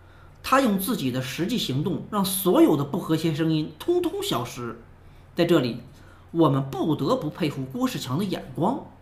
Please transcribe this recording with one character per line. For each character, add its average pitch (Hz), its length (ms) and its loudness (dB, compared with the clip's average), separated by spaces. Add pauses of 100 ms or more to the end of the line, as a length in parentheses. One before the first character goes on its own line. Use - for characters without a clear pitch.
(440)
他 269 180 2
用 208 180 4
自 233 160 -2
己 139 160 -2
的 127 100 -2
实 156 240 -4
际 233 120 -2
行 135 260 -2
动 165 260 -4
让 208 140 0
所 185 380 4
有 240 140 6
的 147 80 2
不 165 140 -6
和 165 200 0
谐 160 160 0
声 160 180 0
音 156 260 0
通 349 240 0
通 359 220 -2
消 120 220 -2
失。 120 360 -10 (540)
在 170 100 2
这 165 140 6
里， 120 220 -2 (500)
我 170 160 6
们 139 220 2
不 208 260 0
得 170 200 0
不 151 140 -2
佩 156 200 -2
服 135 160 -6
郭 240 220 -2
士 151 120 -4
强 127 180 -4
的 196 60 0
眼 - 320 -6
光。 233 300 -2 (160)